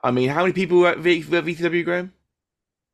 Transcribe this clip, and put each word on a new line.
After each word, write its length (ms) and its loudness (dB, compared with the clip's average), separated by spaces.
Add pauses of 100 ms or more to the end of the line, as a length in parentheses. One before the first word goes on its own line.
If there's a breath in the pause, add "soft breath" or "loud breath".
I 80 0
mean, 160 0
how 140 -2
many 100 0
people 260 2
were 120 6
at 80 -2
V-, 300 0
were 100 0
at 60 -2
V 100 -4
C 100 -6
W, 200 -2
Graham? 280 -4 (800)